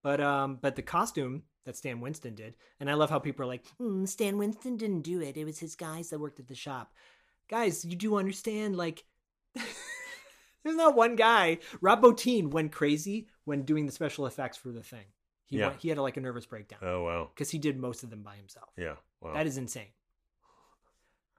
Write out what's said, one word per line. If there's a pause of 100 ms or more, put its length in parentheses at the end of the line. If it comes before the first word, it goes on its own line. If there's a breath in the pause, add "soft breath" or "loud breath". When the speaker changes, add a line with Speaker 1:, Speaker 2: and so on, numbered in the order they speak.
Speaker 1:
But,
um,
but
the
costume (220)
that
Stan
Winston
did, (240 soft breath)
and
I
love
how
people
are
like, (120)
"Hmm,
Stan
Winston
didn't
do
it.
It
was
his
guys
that
worked
at
the
shop." (540 soft breath)
Guys,
you
do
understand,
like, (500)
<laughs>
there's
not
one
guy. (200 loud breath)
Rob
Bottin
went
crazy (180 soft breath)
when
doing
the
special
effects
for
The
Thing. (400)
He
Speaker 2:
Yeah.
Speaker 1:
went,
he
had,
like,
a
nervous
breakdown.
Speaker 2:
Oh,
wow.
Speaker 1:
'Cause
he
did
most
of
them
by
himself.
Speaker 2:
Yeah, (260)
wow.
Speaker 1:
That
is
insane. (1500 soft breath)